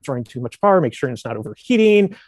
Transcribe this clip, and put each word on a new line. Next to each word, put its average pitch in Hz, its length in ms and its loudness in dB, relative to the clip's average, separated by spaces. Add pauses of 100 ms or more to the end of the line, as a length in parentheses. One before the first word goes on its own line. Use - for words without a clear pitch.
throwing 123 200 -6
too - 160 -14
much 120 220 -10
power, 196 200 4
make 127 120 -2
sure 135 160 -6
it's 120 160 -10
not 113 120 -8
overheating. 208 800 2 (120)